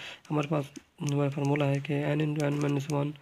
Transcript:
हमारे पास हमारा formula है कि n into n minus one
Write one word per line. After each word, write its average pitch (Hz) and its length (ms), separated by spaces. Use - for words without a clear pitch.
हमारे 147 200
पास 147 240
हमारा 143 300
formula 143 340
है 139 160
कि 143 240
n 147 160
into 151 340
n 147 100
minus 143 280
one 147 300